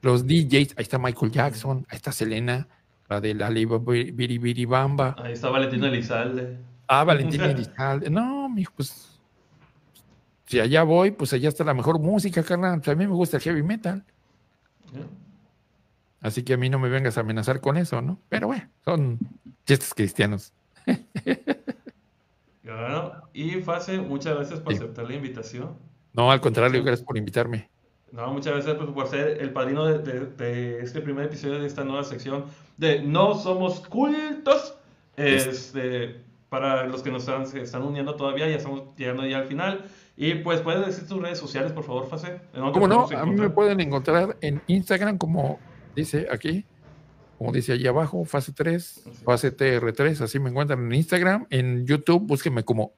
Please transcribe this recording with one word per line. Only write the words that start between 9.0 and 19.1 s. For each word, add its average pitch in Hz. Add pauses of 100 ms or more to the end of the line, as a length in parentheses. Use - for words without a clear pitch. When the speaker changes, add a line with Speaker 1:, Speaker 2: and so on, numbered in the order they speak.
Speaker 1:
si 123
allá 135
voy, 175
pues 160
allá 135
está 147
la 147
mejor 151
música, 180
carnal. 180
Pues -
a 147
mí 196
me 202
gusta 170
el 127
heavy 156
metal. 196 (920)
Speaker 2:
Ya. 135 (1200)
Speaker 1:
Así 110
que 131
a -
mí 127
no 135
me 127
vengas 127
a 120
amenazar 110
con 143
eso, 165
¿no? 160
Pero 220
bueno, 247 (160)
son 135 (460)